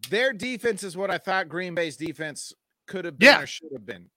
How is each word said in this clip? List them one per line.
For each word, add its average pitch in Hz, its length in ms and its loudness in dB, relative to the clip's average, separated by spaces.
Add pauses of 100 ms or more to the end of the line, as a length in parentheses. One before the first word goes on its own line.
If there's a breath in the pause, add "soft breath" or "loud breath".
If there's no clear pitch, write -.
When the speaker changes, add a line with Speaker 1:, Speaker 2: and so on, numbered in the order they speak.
Speaker 1:
Their 247 240 2
defense 226 500 -2
is 170 140 -10
what 196 140 -2
I 175 60 0
thought 190 320 -2
Green 175 260 -6
Bay's 165 220 -2
defense 156 560 -8 (340)
could 185 180 -6
have 151 120 -8
been 220 100 10
Speaker 2:
Yeah. 247 140 10
Speaker 1:
or 139 60 -8
should - 240 -12
have 117 140 -10
been, 92 320 -14